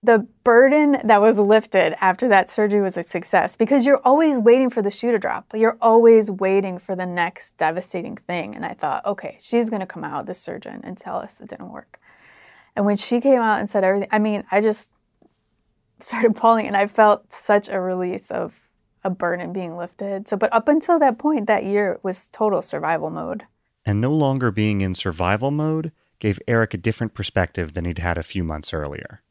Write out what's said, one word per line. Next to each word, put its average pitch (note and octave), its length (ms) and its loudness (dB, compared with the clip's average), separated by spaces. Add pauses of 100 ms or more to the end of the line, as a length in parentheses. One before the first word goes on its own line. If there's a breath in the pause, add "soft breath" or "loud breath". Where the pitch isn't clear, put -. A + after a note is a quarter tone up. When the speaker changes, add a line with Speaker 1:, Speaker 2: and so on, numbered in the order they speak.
Speaker 1:
The A3+ 260 2 (180)
burden C4+ 580 6
that G#3+ 160 6
was G#3+ 180 4
lifted G3+ 640 2
after F#3+ 300 0
that F#3+ 200 4
surgery G#3 320 0
was F#3+ 140 -2
a E3+ 80 -6
success, - 540 -2
because A#3 280 2
you're C4+ 200 4
always C#4+ 340 4
waiting A#3+ 300 4
for A#3 120 -4
the G3+ 100 -2
shoe A#3 200 -4
to A3 80 0
drop. - 340 -6
You're A3 280 0
always A3+ 500 6
waiting F#3+ 460 0
for F#3 180 -8
the F3+ 100 -6
next F3 520 -6
devastating E3+ 580 -4
thing. F3+ 400 -8
And - 100 -10
I E3 80 -10
thought, - 320 -6
"Okay, - 360 -8
she's A#3 280 -2
gonna G3+ 160 -6
come D#3+ 200 -14
out, C#3+ 200 -10
the F3+ 80 -12
surgeon, - 520 -12
and F#3 120 -14
tell F#3 200 -12
us - 240 -14
it - 80 -20
didn't - 220 -18
work." - 280 -20 (800 soft breath)
And G3+ 80 0
when G#3 100 2
she A#3+ 240 -2
came B3+ 220 4
out A3 180 0
and G#3 100 -6
said G3+ 140 0
everything, G3 260 0
I G#3+ 100 0
mean, G#3 320 -2
I G3+ 100 2
just G#3+ 320 -2 (1040)
started A3 340 0
bawling, A3+ 320 2
and G3 120 -2
I G3+ 100 2
felt G#3 460 2
such G3+ 340 0
a F#3+ 140 -4
release F#3 500 -4
of - 380 -10 (340)
a G3 60 -4
burden F3 420 -4
being F3+ 240 -8
lifted. G3 540 -10
So, G#3 80 -2
but G#3 160 -2
up A3+ 160 0
until D#4+ 300 2
that B3+ 180 2
point, D4 300 -2
that - 180 0
year G3+ 380 -2
was F#3+ 260 -6
total G3+ 320 -2
survival D#3 480 -4
mode. D#3+ 360 -10 (400)
Speaker 2:
And G2+ 140 0
no C3 140 0
longer C3+ 360 0
being G#2 300 0
in F#2+ 160 -2
survival F#2+ 560 -2
mode D#3 400 -4 (280)
gave G#2 280 -2
Eric A2+ 260 0
a G2+ 40 -8
different A2 360 -4
perspective F2+ 600 -4
than E2+ 100 -6
he'd E2+ 160 -6
had E2+ 180 -2
a D#2+ 60 -6
few F2+ 220 -6
months D#2 280 -8
earlier. D2 580 -10